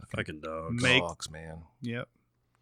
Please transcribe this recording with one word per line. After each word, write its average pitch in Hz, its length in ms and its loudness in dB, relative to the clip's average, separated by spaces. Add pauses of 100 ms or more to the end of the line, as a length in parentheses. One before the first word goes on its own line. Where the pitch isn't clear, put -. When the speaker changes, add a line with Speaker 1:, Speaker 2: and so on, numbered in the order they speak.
(140)
Speaker 1:
Fucking 87 260 -4
dogs. 80 420 -4
Speaker 2:
Make 127 200 8
Speaker 3:
Dogs, 85 280 -6
man. 80 320 -10 (180)
Speaker 2:
Yep. 120 260 -6 (560)